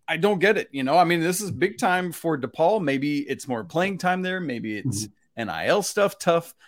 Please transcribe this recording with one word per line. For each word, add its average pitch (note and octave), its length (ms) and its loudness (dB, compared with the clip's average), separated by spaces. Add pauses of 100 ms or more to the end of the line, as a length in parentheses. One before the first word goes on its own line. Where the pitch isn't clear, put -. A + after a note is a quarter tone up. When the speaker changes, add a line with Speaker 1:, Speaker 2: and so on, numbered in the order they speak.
Speaker 1:
I D#3+ 80 -2
don't F#3+ 240 2
get G3 180 4
it. - 140 -4
You C3+ 120 -4
know, C#3 140 4
I F3+ 60 8
mean, E3+ 160 4
this F3 220 0
is G3 100 -6
big F3+ 260 -2
time F3+ 360 0
for D#3+ 240 -2
DePaul. D#3+ 440 0
Maybe C#3+ 380 0
it's C#3 260 -6
more A#2 200 -4
playing F3+ 320 -2
time F3+ 240 0
there. F#3 180 -4
Maybe A#2 380 -6
it's G#2 260 -4
Speaker 2:
Mm-hmm. - 380 -14
Speaker 1:
N G#2+ 80 -4
I D#2+ 180 -4
L F#3 160 4
stuff, G3+ 340 0
tough E3+ 360 0 (140)